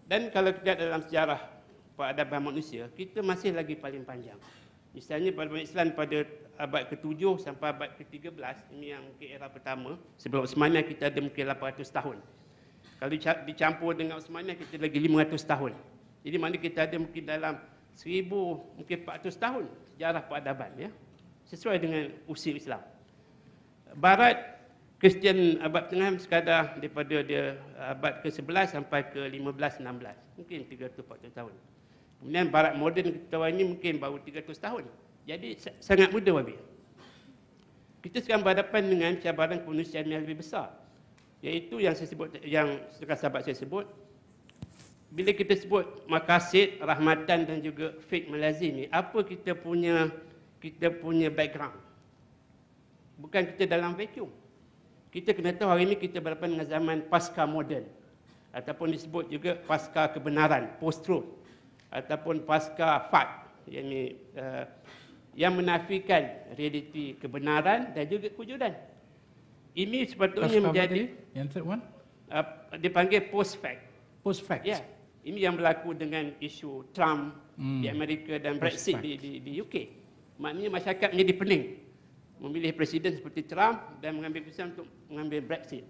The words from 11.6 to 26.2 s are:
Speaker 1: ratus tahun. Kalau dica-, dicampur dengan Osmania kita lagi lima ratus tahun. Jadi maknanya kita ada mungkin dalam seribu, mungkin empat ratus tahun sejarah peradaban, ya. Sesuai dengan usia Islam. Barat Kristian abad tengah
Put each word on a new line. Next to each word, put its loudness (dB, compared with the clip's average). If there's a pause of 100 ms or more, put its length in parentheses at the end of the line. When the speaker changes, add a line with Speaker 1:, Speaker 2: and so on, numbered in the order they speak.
Speaker 1:
ratus -12
tahun. -6 (800)
Kalau -4
dica-, 0
dicampur 0
dengan -4
Osmania -8
kita -12
lagi 0
lima 6
ratus -4
tahun. 0 (480)
Jadi -6
maknanya -2
kita -4
ada -4
mungkin -6
dalam -4 (420)
seribu, -4 (160)
mungkin -8
empat -12 (100)
ratus -6
tahun -2 (320)
sejarah 0
peradaban, -6
ya. -10 (580)
Sesuai 0
dengan -2 (160)
usia -4
Islam. -8 (1120)
Barat 8 (640)
Kristian 8
abad 0
tengah 2